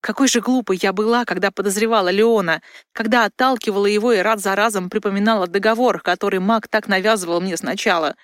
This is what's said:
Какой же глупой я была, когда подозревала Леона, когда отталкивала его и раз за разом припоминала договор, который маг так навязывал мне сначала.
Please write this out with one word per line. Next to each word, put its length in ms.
Какой 260
же 140
глупой 400
я 100
была, 320
когда 280
подозревала 580
Леона, 520
когда 340
отталкивала 600
его 260
и 60
раз 240
за 140
разом 340
припоминала 580
договор, 540
который 380
маг 280
так 200
навязывал 520
мне 160
сначала. 680